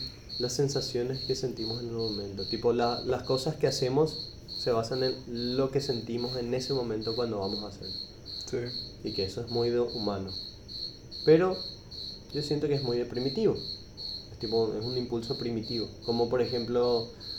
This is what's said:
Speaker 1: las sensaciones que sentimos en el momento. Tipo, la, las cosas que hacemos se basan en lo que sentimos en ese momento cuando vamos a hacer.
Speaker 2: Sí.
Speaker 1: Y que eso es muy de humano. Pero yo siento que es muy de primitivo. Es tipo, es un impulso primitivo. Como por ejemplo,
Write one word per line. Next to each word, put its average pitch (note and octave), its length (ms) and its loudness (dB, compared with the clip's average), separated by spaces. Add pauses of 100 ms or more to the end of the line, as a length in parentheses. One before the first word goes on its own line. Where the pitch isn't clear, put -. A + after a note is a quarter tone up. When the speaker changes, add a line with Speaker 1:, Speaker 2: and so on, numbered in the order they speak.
(400)
Speaker 1:
las A#2+ 140 0
sensaciones C3 720 0
que C3 120 2
sentimos A#2 460 -2
en A#2 80 -4
el A#2 40 -4
momento. G2+ 520 -2
Tipo, A#2 260 4
la, A#2+ 340 2
las B2+ 160 2
cosas C3 340 0
que - 120 4
hacemos C3+ 640 2 (260)
se - 120 0
basan A#2+ 320 2
en B2 540 -2
lo C3+ 140 4
que C#3 100 2
sentimos A#2+ 560 -2
en A#2+ 180 -2
ese B2+ 200 0
momento A2+ 400 0
cuando A2+ 240 0
vamos G2+ 240 -2
a G#2 60 -8
hacer. - 200 -10 (580)
Speaker 2:
Sí. - 100 -2 (480)
Speaker 1:
Y A2 80 -2
que G2+ 120 0
eso G#2+ 180 -4
es A2+ 80 -8
muy A#2+ 200 4
de A#2+ 100 4
humano. G#2 500 0 (920)
Pero F3 320 8 (800)
yo C#3+ 80 -2
siento D3 240 0
que C#3+ 80 2
es C3 80 2
muy A#2+ 160 2
de A#2+ 60 2
primitivo. C3+ 500 2 (800)
Es - 60 -12
tipo, A2+ 400 2
es G#2+ 60 -2
un B2+ 140 -2
impulso A#2+ 400 -2
primitivo. A2+ 500 -2 (160)
Como A#2 240 4
por B2+ 140 6
ejemplo, A#2+ 640 4 (300)